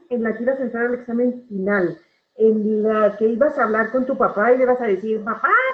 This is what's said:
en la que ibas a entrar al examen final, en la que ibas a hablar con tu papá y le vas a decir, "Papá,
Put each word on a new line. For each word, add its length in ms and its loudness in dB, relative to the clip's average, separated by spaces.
en 140 -2
la 100 -2
que 100 -6
ibas 160 -2
a 40 -4
entrar 220 -4
al 80 -2
examen 560 -2
final, 500 -2
en 480 2
la 340 2
que 100 0
ibas 300 2
a 80 2
hablar 260 -2
con 140 0
tu 120 -4
papá 360 2
y 40 4
le 80 2
vas 140 2
a 80 -4
decir, 360 -2
"Papá, 280 -2